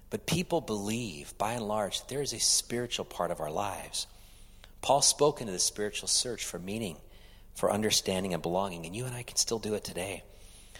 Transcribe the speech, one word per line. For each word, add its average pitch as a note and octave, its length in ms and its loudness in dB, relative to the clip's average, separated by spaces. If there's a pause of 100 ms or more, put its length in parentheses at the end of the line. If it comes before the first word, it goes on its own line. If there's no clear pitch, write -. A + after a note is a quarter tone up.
(100)
But - 140 -4
people E3+ 360 2
believe, G#2+ 760 -4
by G#2+ 180 0
and A2+ 120 -4
large, G#2 320 0
that - 100 -10
there C3+ 140 -2
is B2+ 100 -2
a A2 60 -4
spiritual - 680 2
part F2 260 -2
of D#2+ 80 -6
our D2+ 100 -4
lives. F#2 560 -4 (720)
Paul C#3 220 6
spoke - 380 6
into A2+ 120 -4
the F2+ 60 -2
spiritual - 480 -2
search - 380 0
for - 160 -6
meaning, G2 380 -4 (560)
for F#2+ 180 4
understanding G2 640 2
and D#2+ 60 0
belonging, F2 460 0
and F2 80 -8
you A#2+ 100 -4
and B2 120 -6
I B2 80 -8
can - 120 -14
still - 220 2
do G#2+ 160 -2
it G2 80 -2
today. F#2+ 400 -6 (580)